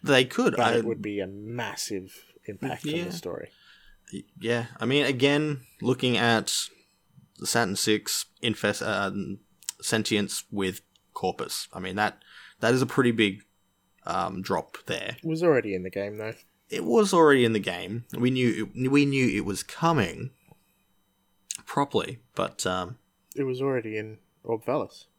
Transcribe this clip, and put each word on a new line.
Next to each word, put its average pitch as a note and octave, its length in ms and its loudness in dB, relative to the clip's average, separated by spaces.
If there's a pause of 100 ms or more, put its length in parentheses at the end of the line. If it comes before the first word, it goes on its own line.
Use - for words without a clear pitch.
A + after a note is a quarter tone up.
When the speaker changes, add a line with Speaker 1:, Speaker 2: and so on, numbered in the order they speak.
Speaker 1:
They C3 220 6
could. A#3+ 320 0
Speaker 2:
But A#2 180 4
Speaker 1:
I A#2+ 40 4
Speaker 2:
it A2+ 80 0
would A2 160 -4
be G#2 180 -2
a F#2 60 -2
massive G#2 960 -8 (220)
impact - 400 -8
on D3 60 -4
Speaker 1:
Yeah. E3+ 120 -4
Speaker 2:
the F3 80 -8
story. - 380 -10 (600)
Speaker 1:
Y-, - 120 -10 (180)
yeah. A#2 260 -2 (120)
I A2+ 80 -2
mean, C#3+ 180 4
again, C#3+ 560 2 (220)
looking B2 340 2
at A2+ 380 2 (840)
the - 80 -8
Saturn G#2 300 0
six, - 480 0 (180)
Infest-, G#2+ 380 -2
uh, G2 300 -2 (720)
Sentience G#2 680 0
with G2 300 -4 (320)
Corpus. - 600 -6
I F#2 60 -10
mean, F#2 160 -8
that, G#2+ 260 -2 (380)
that A2+ 120 4
is B2+ 80 4
a C3 60 2
pretty B2 240 2
big, G#2+ 320 2 (640)
um, F2+ 340 -2
drop - 460 -4
there. F2+ 360 -6
Speaker 2:
It - 60 -6
was D#3+ 140 -2
already A#2+ 320 4
in F#2 80 -4
the F#2 80 -8
game, G2+ 260 -6
though. G#2+ 180 -8 (360)
Speaker 1:
It - 160 -4
was G#3+ 260 4
already D3+ 320 8
in A2+ 80 4
the A2 60 2
game. F#2+ 480 -6 (100)
We B2 140 2
knew A#2+ 440 0
it, B2+ 160 -2
we C#3+ 140 6
knew C3+ 240 2
it G2+ 160 0
was F#2+ 180 -4
coming C3 680 0 (1400)
properly, B2 540 -2 (140)
but, - 320 -2
um, F#2 320 -4 (380)
Speaker 2:
It C#3 80 -2
was B2+ 180 -4
already A#2+ 340 -2
in A2 220 -8 (240)
Orb A2+ 220 -4
Velis. B2+ 420 -4 (120)